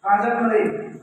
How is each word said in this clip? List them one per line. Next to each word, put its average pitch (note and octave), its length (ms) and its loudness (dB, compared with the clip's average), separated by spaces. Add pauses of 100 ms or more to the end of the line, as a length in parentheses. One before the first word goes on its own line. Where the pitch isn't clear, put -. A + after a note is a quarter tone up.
राजांमध्ये A3 580 2 (420)